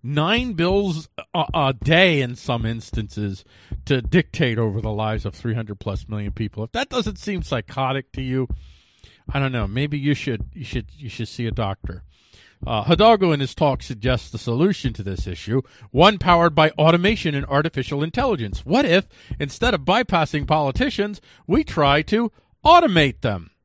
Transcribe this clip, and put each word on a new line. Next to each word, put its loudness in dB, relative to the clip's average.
Nine 0
bills 0
a, 0
a 2
day 4
in -4
some -4
instances -6
to 2
dictate 0
over 0
the -4
lives -4
of -6
three -6
hundred -8
plus -6
million -6
people. -6
If -12
that -4
doesn't -4
seem -6
psychotic -4
to -8
you, -2
I -4
don't 0
know. -2
Maybe -2
you 2
should, -4
you -12
should, -6
you -14
should -8
see -6
a -2
doctor. -6
Uh, -4
Hidalgo 6
in 0
his -4
talk 0
suggests -4
the -10
solution 0
to -10
this -6
issue, -4
one 6
powered 4
by 6
automation 2
and -4
artificial -2
intelligence. -4
What 2
if, 2
instead -2
of -4
bypassing 0
politicians, 0
we 2
try 2
to 0
automate 6
them? -4